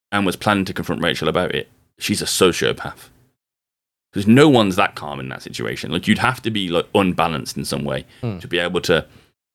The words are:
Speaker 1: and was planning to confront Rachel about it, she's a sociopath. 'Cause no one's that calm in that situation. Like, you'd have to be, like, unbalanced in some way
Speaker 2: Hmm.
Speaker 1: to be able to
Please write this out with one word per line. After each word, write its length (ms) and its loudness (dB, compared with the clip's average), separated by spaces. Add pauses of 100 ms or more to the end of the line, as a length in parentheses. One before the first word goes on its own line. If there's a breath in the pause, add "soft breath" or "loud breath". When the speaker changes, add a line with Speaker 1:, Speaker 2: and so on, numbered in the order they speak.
(100)
Speaker 1:
and 160 0
was 100 0
planning 280 0
to 80 -6
confront 300 -4
Rachel 260 -2
about 260 -2
it, 140 -6 (300)
she's 240 -2
a 40 -6
sociopath. 840 0 (1000)
'Cause 140 -4
no 220 8
one's 280 4
that 180 2
calm 260 -10
in 80 -10
that 140 -12
situation. 500 -8
Like, 160 -2
you'd 100 4
have 240 0
to 80 -4
be, 180 -4
like, 260 0
unbalanced 640 0
in 80 -6
some 200 -6
way 220 -6 (160 soft breath)
Speaker 2:
Hmm. 160 -6
Speaker 1:
to 100 -14
be 100 -2
able 240 -2
to 240 2 (480 soft breath)